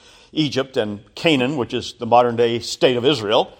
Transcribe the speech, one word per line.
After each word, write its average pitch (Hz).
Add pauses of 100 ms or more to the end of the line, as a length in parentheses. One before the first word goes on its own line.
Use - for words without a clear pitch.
(300)
Egypt 131
and 104 (120)
Canaan, 143
which 117
is 120
the -
modern-day 117
state 123
of 117
Israel. 127